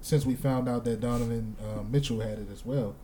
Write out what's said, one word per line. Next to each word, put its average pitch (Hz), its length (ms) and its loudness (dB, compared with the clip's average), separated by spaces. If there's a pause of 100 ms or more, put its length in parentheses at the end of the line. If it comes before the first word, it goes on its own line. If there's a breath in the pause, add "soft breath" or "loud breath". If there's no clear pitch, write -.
since 143 240 4
we 127 100 4
found 127 320 2
out 120 180 2
that 113 140 0
Donovan, 117 640 0
uh, 107 220 -4
Mitchell 120 380 0
had 107 180 -4
it 104 120 -8
as 98 140 -12
well, 120 380 0